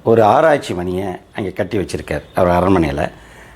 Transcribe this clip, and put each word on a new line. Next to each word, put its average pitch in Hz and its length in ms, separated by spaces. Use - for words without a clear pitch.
ஒரு 113 200
ஆராய்ச்சி 135 500
மணியை 92 340
அங்கே 98 160
கட்டி 95 260
வச்சிருக்கார் - 440
அவர் 87 280
அரண்மனையில. 80 460